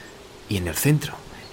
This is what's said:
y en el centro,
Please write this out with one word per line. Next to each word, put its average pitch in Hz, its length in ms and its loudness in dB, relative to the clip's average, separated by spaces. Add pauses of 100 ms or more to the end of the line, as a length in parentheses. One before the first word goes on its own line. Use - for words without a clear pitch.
(500)
y 104 80 2
en 90 100 0
el 80 80 -2
centro, 147 380 4 (400)